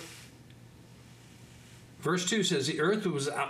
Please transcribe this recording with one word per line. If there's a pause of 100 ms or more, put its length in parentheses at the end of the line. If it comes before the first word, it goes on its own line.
(2000)
verse
two
says,
"The
earth
was, (200)